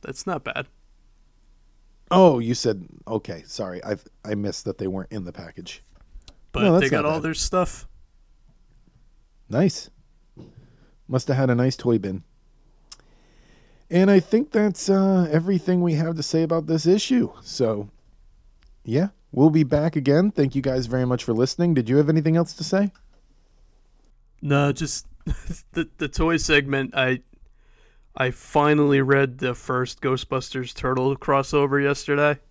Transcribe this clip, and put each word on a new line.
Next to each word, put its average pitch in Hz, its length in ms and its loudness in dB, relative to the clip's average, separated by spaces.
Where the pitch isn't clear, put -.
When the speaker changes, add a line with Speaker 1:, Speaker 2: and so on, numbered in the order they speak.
Speaker 1:
That's - 260 -12
not 165 160 -6
bad. - 240 -8
Speaker 2:
Oh, 175 300 8
you 117 160 0
said, 101 320 -2
okay, 104 380 -6
sorry. 92 360 -8
I've, 107 220 -6
I 107 120 -4
missed 101 300 -6
that 98 120 -8
they 98 80 -6
weren't 95 240 -8
in 104 140 -10
the 87 80 -14
package. - 500 -18
Speaker 1:
But 139 100 -2
Speaker 2:
No, 190 120 6
Speaker 1:
they 185 60 6
Speaker 2:
that's 135 100 2
Speaker 1:
got 151 140 2
Speaker 2:
not 147 40 0
Speaker 1:
all 156 100 0
Speaker 2:
bad. 147 80 -6
Speaker 1:
their 160 80 -4
stuff. - 520 -4
Speaker 2:
Nice. - 400 -2
Must 127 220 -4
have 135 80 0
had 135 120 2
a 123 60 2
nice 127 220 0
toy 117 220 0
bin. 95 260 -6
And 185 220 4
I 196 80 8
think 226 320 0
that's, 208 400 -2
uh, 190 400 4
everything 180 500 0
we 170 140 0
have 160 220 -2
to - 80 -6
say 165 180 0
about 160 240 -2
this 160 200 0
issue. 214 440 2
So, 107 440 -2
yeah. 156 260 0
We'll 151 180 6
be 156 140 4
back 151 320 0
again. 147 340 2
Thank 143 240 0
you 135 80 -2
guys 131 240 -2
very 127 200 -2
much 123 180 -2
for 120 80 -2
listening. 143 420 0
Did 120 140 0
you 131 100 2
have 147 100 4
anything 160 280 2
else 170 180 0
to 160 100 -10
say? 196 260 0
Speaker 1:
No, 143 300 2
just - 340 -6
<laughs> - 560 -8
the, 160 160 -4
the 147 100 -4
toy 165 280 0
segment. 139 600 0
I, 127 240 0
I 131 160 -2
finally 147 680 2
read 135 380 2
the 127 160 -4
first 127 460 -6
Ghostbusters 131 760 -6
Turtle 131 420 -2
crossover 143 680 0
yesterday. 143 580 0